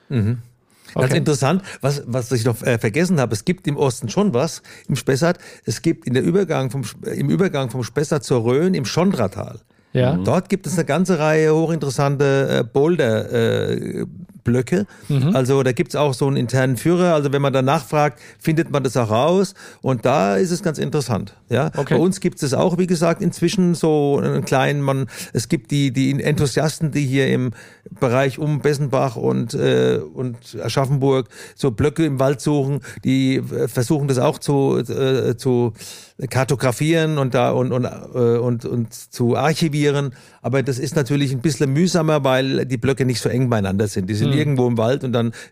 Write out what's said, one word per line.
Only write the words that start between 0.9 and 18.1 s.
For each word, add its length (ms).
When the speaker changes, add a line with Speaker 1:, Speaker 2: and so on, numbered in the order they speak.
Speaker 1:
Ganz 120
Speaker 2:
Okay. 120
Speaker 1:
interessant, 440
was, 260
was 240
ich 140
noch, 180
äh, 160
vergessen 420
habe, 140
es 100
gibt 220
im 100
Osten 320
schon 260
was, 280
im 60
Spessart, 440
es 180
gibt 240
in 80
der 80
Übergang 480
vom, 160
Sp-, 240
im 180
Übergang 420
vom 120
Spessart 400
zur 220
Rhön 300
im 100
Schondratal. 760
Speaker 2:
Ja. 220
Speaker 3:
Mhm. 100
Speaker 1:
Dort 240
gibt 180
es 80
eine 100
ganze 340
Reihe 360
hochinteressante, 1080
äh, 40
Boulder, 680
äh, 720
Blöcke. 420
Speaker 2:
Mhm. 260
Speaker 1:
Also 300
da 80
gibt's 240
auch 180
so 140
einen 80
internen 400
Führer. 380
Also 180
wenn 100
man 100
danach 320
fragt, 360